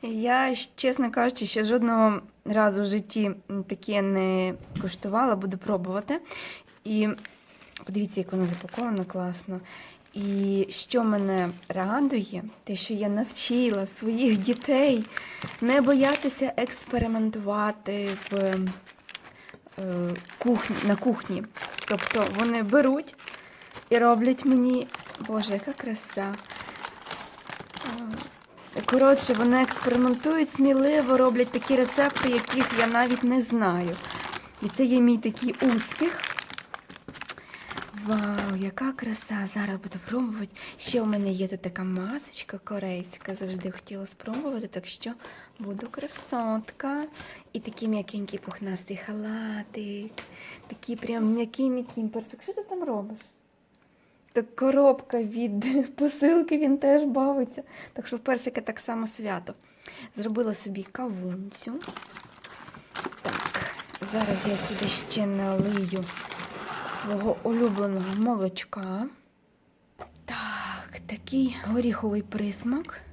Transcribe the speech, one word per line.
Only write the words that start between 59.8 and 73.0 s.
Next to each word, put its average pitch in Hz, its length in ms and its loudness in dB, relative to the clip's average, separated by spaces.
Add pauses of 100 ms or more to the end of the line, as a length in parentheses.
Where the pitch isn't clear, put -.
Зробила 220 380 -2
собі 196 280 -8
кавунцю. 190 880 -8 (1500)
Так, - 500 -4 (400)
зараз 208 340 0
я 202 100 0
сюди 202 320 -4
ще - 380 -2
налию 196 800 0 (840)
свого 208 540 -2
улюбленого 202 760 2
молочка. 202 920 -2 (1160)
Так, - 800 -8
такий 262 500 -2 (100)
горіховий 214 560 0
присмак 214 800 -4 (120)